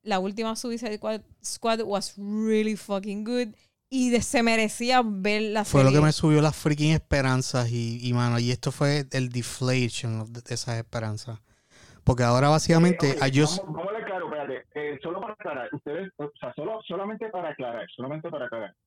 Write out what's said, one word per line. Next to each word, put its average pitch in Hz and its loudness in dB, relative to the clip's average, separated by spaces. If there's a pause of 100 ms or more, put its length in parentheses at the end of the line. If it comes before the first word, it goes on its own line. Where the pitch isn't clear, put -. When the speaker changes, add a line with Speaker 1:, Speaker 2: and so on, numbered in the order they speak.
Speaker 1:
la 208 0
última 220 -4
Suicide 233 -6
Squad, 214 -6 (240)
Squad 226 -2
was 202 -4
really 214 0
fucking 202 -6
good, 247 -2 (420)
y 254 0
de-, 240 4
se 240 2
merecía 233 4
ver 208 0
la 214 0
Speaker 2:
Fue 139 4
lo 135 8
Speaker 1:
serie. 147 6
Speaker 2:
que 151 6
me 151 4
subió 151 4
las 151 2
freaking 151 2
esperanzas, 131 0
y, 120 -2
y, 123 0
mano, 120 2
y 120 2
esto 131 -2
fue 143 0
el 131 0
deflation 120 -2
of 113 -10
the-, 120 -12
de - -8
esas 113 -4
esperanzas. 110 -8 (640)
Porque 123 4
ahora 123 6
básicamente, 165 6
Speaker 3:
Eh, 139 0
oye, 135 2
Speaker 2:
I 135 4
just 160 4
Speaker 3:
vamos, 151 -8
vamos 165 -6
a - -6
hablar 220 -8
claro, 185 -6
espérate, 139 -8
eh, 147 -6
solo 180 -6
para 220 -10
aclarar, 139 -8
ustedes, 156 -8
o 147 -8 (100)
sea, 123 -10
solo, 220 -6
solamente 214 -6
para 180 -6
aclarar, 117 -8
solamente 156 -10
para 135 -8
aclarar. 110 -10 (120)